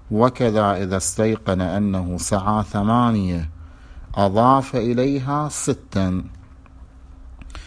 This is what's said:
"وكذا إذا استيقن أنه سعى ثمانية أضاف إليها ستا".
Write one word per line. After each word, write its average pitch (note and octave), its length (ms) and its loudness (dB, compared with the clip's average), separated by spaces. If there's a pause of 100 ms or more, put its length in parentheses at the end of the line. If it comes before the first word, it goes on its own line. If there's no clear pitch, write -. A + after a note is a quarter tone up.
(120)
"وكذا G#2+ 720 2
إذا F#2+ 140 0
استيقن G2+ 640 0
أنه F#2 580 0
سعى G#2 440 0
ثمانية G2+ 880 0 (640)
أضاف A#2+ 640 4
إليها C3+ 720 0
ستا". F#2+ 760 -2 (1400)